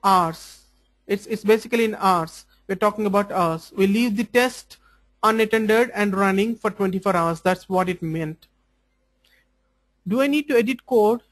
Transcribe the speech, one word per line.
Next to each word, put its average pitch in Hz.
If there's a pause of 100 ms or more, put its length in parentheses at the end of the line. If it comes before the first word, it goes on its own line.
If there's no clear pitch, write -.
hours. 180 (440)
It's, 202
it's 214
basically 226
in 214
hours. 175 (220)
We're 190
talking 208
about 202
hours. 165
We 196
leave 214
the 226
test - (440)
unattended 220
and 208
running 196
for 220
twenty-four 190
hours. 165
That's 185
what 185
it 175
meant. 160 (1600)
Do 226
I 277
need 294
to 269
edit 233
code 233